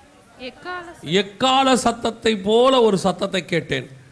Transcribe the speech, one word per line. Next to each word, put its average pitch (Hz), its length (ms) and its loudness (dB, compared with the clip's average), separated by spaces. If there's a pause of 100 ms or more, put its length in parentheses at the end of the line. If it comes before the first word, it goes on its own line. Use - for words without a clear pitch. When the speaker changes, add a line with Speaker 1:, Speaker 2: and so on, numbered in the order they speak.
(380)
Speaker 1:
எக்கால 349 460 -14
சத்தம். 330 260 -14
Speaker 2:
எக்கால 254 680 2
சத்தத்தை 226 600 -2
போல 233 460 4
ஒரு 208 160 4
சத்தத்தை 185 460 -2
கேட்டேன். 143 460 -4 (220)